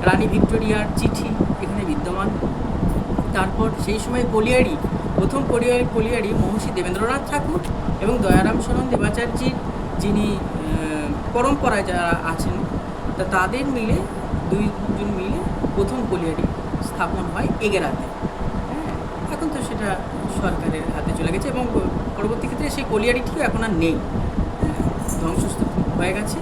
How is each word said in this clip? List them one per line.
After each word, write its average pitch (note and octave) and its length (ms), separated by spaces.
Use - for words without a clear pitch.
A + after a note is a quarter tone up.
রানী F#3+ 280
ভিক্টোরিয়ার G#3+ 520
চিঠি - 300
এখানে - 260
বিদ্যমান। F#3+ 380
তারপর G3 320
সেই G#3+ 200
সময় A#3+ 280
কলিয়ারি, B3 420
প্রথম A3+ 220
কলিয়ারি, B3 320
কলিয়ারি A3 360
মহর্ষি G#3 340
দেবেন্দ্রনাথ G3+ 540
ঠাকুর D4 300
এবং A#3 120
দয়ারাম F#3+ 320
শরণ - 260
দেবাচার্যের A#3 640
যিনি, G#3 240
আহ, D#3 720
পরম্পরায় B3 560
যারা F3 160
আছেন, - 240
তা F#3+ 80
তাদের G#3 280
মিলে, G#3+ 220
দুইজন G3+ 580
মিলে F#3+ 200
প্রথম G3+ 220
কলিয়ারি E3 340
স্থাপন F3+ 360
হয় A3 140
এগেরাতে। E3+ 400
হ্যাঁ, D#4 240
এখন D#4 200
তো C#4 40
সেটা G#3 200
সরকারের D#3+ 440
হাতে D#3 240
চলে D#3+ 160
গেছে G3+ 200
এবং B3 100
পরবর্তী G#3+ 320
ক্ষেত্রে - 280
সেই F3+ 160
কলিয়ারিটিও A#3+ 560
এখন A3 200
আর G#3 140
নেই। D#3+ 140
হ্যাঁ, - 220
ধ্বংসস্তূপ - 500
হয়ে F3+ 200
গেছে। G#3 240